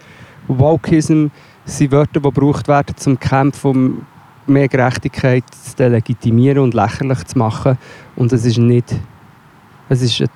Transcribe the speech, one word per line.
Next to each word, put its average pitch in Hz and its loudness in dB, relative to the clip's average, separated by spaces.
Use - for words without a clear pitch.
Wokeism 151 2
sind - -2
Wörter, 147 0
die 139 0
gebraucht 143 0
werden, 143 0
zum 135 -2
Kampf 135 -2
um 131 0
mehr 139 2
Gerechtigkeit 127 0
zu - -20
delegitimieren 120 0
und 123 0
lächerlich 127 -2
zu - -6
machen. 120 0
Und 120 0
es 113 0
ist 117 0
nicht, 120 2
es 127 0
ist 120 -2
eine - -2